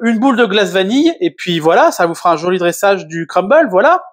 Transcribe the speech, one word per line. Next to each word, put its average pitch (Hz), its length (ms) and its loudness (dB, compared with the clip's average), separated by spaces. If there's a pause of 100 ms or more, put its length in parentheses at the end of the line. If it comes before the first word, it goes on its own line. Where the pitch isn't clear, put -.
une 226 160 0
boule 247 200 2
de 240 80 2
glace 196 260 -2
vanille, 233 480 0
et 170 160 -4
puis 175 240 -4
voilà, 180 320 2
ça 180 160 0
vous 165 80 -6
fera - 160 -2
un 156 60 0
joli 180 200 -4
dressage 180 480 -2
du 165 220 -10
crumble, 240 420 2
voilà, 269 320 2 (120)